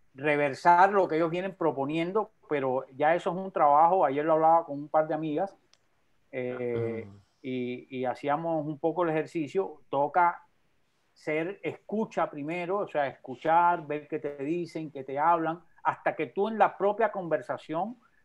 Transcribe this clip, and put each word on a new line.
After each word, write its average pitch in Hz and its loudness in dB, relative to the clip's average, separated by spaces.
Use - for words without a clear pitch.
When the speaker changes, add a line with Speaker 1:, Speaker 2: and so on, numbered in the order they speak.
Speaker 1:
reversar 147 4
lo 185 4
que 160 0
ellos 165 2
vienen 180 -4
proponiendo, 165 -2
pero 135 -2
ya 147 4
eso 175 -2
es 170 -2
un 190 -8
trabajo. 165 6
Ayer 143 0
lo 160 4
hablaba 160 6
con - -8
un 196 -10
par 156 2
de 160 -2
amigas, 156 -4
eh, 120 -4
Speaker 2:
Ujú. 101 -20
Speaker 1:
y, 123 -8
y 127 -4
hacíamos 147 -2
un 151 -8
poco 165 -2
el 165 0
ejercicio. 156 -4
Toca 160 0
ser 165 -4
escucha 170 -4
primero, 170 -6
o 190 -4
sea, 143 -2
escuchar, 160 0
ver 147 -8
qué 156 -6
te 143 -8
dicen, 160 -6
qué 135 -12
te 135 -8
hablan, 165 0
hasta 151 -2
que 156 -4
tú 202 -2
en 220 -4
la 185 2
propia 208 0
conversación, 160 -6